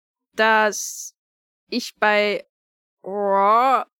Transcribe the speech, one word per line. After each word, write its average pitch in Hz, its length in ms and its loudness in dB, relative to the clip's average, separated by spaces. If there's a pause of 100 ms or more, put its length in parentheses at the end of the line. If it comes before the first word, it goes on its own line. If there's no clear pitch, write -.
(340)
dass 220 800 0 (540)
ich - 300 -8
bei 208 480 0 (560)
Raw 202 840 0 (160)